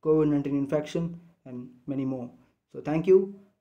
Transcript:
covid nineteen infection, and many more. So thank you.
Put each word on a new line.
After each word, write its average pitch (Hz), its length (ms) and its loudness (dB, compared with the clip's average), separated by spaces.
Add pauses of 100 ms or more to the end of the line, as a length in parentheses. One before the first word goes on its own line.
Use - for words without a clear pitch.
covid 156 240 4
nineteen 143 300 0
infection, 156 600 -4 (260)
and 123 240 -14 (180)
many 135 180 -4
more. 127 240 -6 (440)
So - 80 -14
thank 160 260 -2
you. 190 320 4 (220)